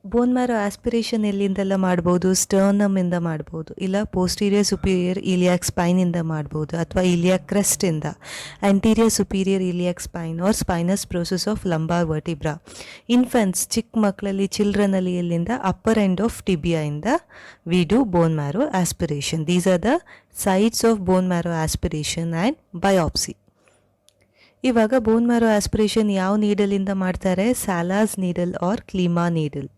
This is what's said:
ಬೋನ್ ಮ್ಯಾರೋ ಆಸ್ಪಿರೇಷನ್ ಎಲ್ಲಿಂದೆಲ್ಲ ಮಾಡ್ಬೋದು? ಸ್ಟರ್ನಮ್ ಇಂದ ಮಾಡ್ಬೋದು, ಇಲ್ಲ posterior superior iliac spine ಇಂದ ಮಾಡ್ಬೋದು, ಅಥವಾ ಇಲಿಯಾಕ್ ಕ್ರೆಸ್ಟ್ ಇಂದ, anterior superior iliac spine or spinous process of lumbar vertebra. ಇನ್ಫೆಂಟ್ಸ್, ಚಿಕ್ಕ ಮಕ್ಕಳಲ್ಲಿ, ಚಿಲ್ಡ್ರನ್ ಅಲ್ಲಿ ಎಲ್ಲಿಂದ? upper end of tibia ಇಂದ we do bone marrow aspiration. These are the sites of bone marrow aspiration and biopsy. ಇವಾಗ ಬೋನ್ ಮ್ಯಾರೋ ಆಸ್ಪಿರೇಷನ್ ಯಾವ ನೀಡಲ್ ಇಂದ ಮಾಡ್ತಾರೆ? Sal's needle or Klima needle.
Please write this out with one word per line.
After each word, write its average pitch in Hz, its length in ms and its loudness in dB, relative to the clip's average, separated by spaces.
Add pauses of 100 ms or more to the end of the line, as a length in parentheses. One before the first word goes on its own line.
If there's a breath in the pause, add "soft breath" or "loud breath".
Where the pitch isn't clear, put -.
ಬೋನ್ 240 280 2
ಮ್ಯಾರೋ 240 320 0
ಆಸ್ಪಿರೇಷನ್ 220 600 -2
ಎಲ್ಲಿಂದೆಲ್ಲ 196 500 0
ಮಾಡ್ಬೋದು? 180 580 2
ಸ್ಟರ್ನಮ್ 196 640 2
ಇಂದ 180 160 0
ಮಾಡ್ಬೋದು, 160 600 -6
ಇಲ್ಲ 190 300 -4
posterior 202 720 0
superior 185 460 0
iliac 180 420 2
spine 180 400 0
ಇಂದ 175 200 0
ಮಾಡ್ಬೋದು, 156 560 -4
ಅಥವಾ 175 260 -2
ಇಲಿಯಾಕ್ 180 440 2
ಕ್ರೆಸ್ಟ್ 196 380 0
ಇಂದ, 156 180 -2 (680 loud breath)
anterior 220 500 4
superior 190 500 0
iliac 175 260 -2
spine 165 440 -8
or 214 240 0
spinous 180 460 -2
process 180 420 -2
of 208 100 -6
lumbar 165 480 -2
vertebra. 156 500 -6 (480 loud breath)
ಇನ್ಫೆಂಟ್ಸ್, 240 580 2
ಚಿಕ್ಕ - 300 -4
ಮಕ್ಕಳಲ್ಲಿ, 196 500 0
ಚಿಲ್ಡ್ರನ್ 202 460 0
ಅಲ್ಲಿ 180 240 0
ಎಲ್ಲಿಂದ? 170 300 -2 (220)
upper 214 380 0
end 185 140 0
of 226 240 -4
tibia 165 420 0
ಇಂದ 147 180 -6 (640 loud breath)
we 175 180 2
do 202 180 2
bone 170 300 2
marrow 151 300 -2
aspiration. 165 840 -2
These 175 220 2
are 180 180 2
the 294 140 2 (460 loud breath)
sites 208 460 2
of 202 140 -2
bone 185 200 2
marrow 170 400 -2
aspiration 165 680 -4 (160)
and 180 320 -8
biopsy. 185 560 0 (1300 soft breath)
ಇವಾಗ 233 340 2
ಬೋನ್ 226 280 2
ಮ್ಯಾರೋ 233 300 2
ಆಸ್ಪಿರೇಷನ್ 208 560 0
ಯಾವ 190 240 0
ನೀಡಲ್ 208 380 2
ಇಂದ 196 200 -2
ಮಾಡ್ತಾರೆ? 190 560 0
Sal's 196 680 0
needle 180 320 -2
or 190 260 -2
Klima 175 600 0
needle. 143 400 -4